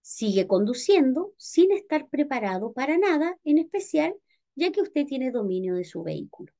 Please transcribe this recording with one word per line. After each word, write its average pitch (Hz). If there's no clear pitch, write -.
Sigue 196
conduciendo 262
sin 370
estar 320
preparado 233
para 285
nada, 349
en 302
especial, 330
ya 330
que 415
usted 294
tiene 262
dominio 185
de 180
su 160
vehículo. -